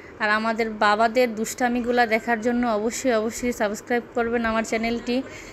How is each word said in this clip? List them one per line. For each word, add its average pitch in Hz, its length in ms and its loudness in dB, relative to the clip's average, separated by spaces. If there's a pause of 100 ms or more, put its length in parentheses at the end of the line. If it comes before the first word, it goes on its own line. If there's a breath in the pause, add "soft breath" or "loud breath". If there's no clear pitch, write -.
(200 loud breath)
আর 214 100 0
আমাদের 220 400 0
বাবাদের 220 680 4
দুষ্টামিগুলা 240 680 0
দেখার 220 360 0
জন্য 240 260 0
অবশ্যই, 226 460 0
অবশ্যই 226 400 0
subscribe 233 500 -2 (120)
করবেন 233 300 0
আমার 220 180 2
চ্যানেলটি। 233 580 -2 (320 loud breath)